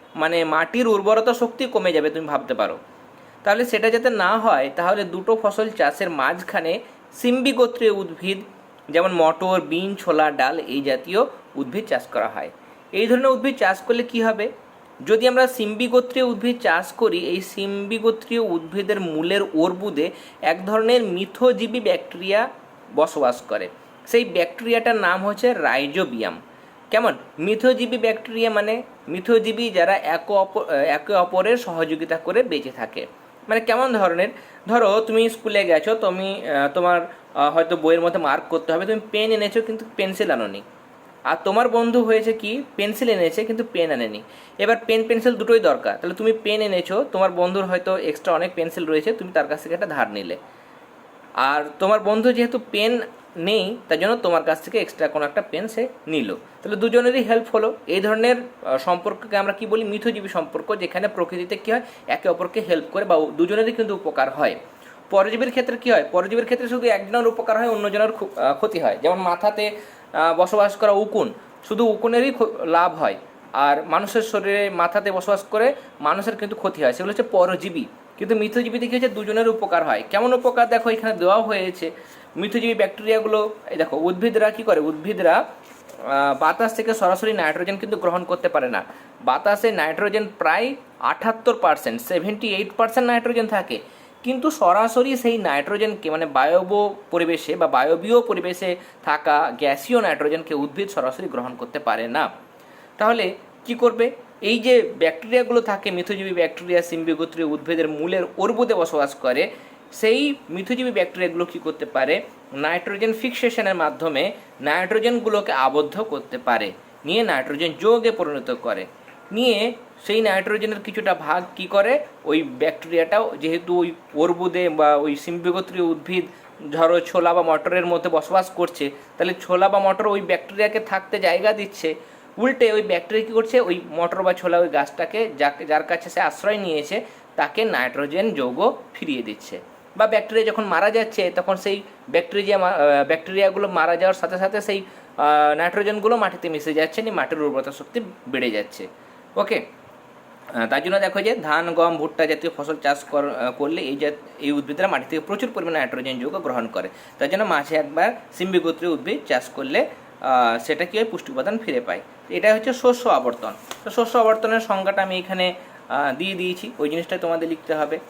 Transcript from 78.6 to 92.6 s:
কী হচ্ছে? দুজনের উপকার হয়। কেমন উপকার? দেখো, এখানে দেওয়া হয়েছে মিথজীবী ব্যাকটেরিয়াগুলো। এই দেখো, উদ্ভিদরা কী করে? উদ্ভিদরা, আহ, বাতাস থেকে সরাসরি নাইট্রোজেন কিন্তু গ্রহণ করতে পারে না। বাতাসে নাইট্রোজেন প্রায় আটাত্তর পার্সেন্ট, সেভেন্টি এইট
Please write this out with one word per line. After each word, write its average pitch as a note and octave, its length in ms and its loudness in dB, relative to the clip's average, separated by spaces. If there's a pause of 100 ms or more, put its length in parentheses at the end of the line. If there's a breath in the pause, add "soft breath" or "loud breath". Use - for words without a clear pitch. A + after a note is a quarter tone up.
কী A#3+ 80 -2
হচ্ছে? B3+ 140 2
দুজনের G#3+ 400 0
উপকার G3 360 0
হয়। A2+ 260 0
কেমন A#3+ 220 2
উপকার? B3 360 4
দেখো, A#3 220 2
এখানে A3 240 -2
দেওয়া F#3 280 4
হয়েছে F#3 480 -4 (460 loud breath)
মিথজীবী A3+ 380 -2
ব্যাকটেরিয়াগুলো। G#3+ 800 0 (160)
এই C#3+ 60 -6
দেখো, D#3 200 0
উদ্ভিদরা F#3 540 2
কী A3 120 -8
করে? G3 180 4
উদ্ভিদরা, D#3+ 540 2
আহ, - 1040 -2
বাতাস A3 360 2
থেকে A3+ 200 -2
সরাসরি G#3+ 380 2
নাইট্রোজেন F3 440 -2
কিন্তু G3+ 200 -4
গ্রহণ F3 280 -2
করতে F3 240 -2
পারে C3+ 220 0
না। G2+ 140 -2 (400 loud breath)
বাতাসে G#3 480 2
নাইট্রোজেন G3 560 -2 (100)
প্রায় G#3+ 360 2 (260)
আটাত্তর A3+ 600 0
পার্সেন্ট, D3 420 0
সেভেন্টি G3+ 520 -4
এইট G3 220 -4